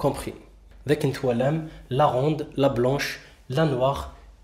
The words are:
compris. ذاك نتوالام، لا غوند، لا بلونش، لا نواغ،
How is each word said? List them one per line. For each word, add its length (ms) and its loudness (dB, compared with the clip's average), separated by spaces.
compris. 260 -4
ذاك 180 2
نتوالام، 640 0
لا 140 4
غوند، 420 2
لا 120 4
بلونش، 500 0
لا 160 0
نواغ، 400 0